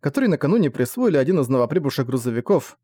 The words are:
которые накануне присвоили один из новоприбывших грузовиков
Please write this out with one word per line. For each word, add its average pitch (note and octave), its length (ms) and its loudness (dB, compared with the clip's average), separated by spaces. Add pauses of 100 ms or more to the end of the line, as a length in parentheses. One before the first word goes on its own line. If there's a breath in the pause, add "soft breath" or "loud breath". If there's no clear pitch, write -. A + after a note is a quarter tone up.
которые B3 280 0
накануне E3 420 2
присвоили E3+ 460 0
один D3 240 2
из B2+ 80 -2
новоприбывших C3+ 580 0
грузовиков B2 760 -2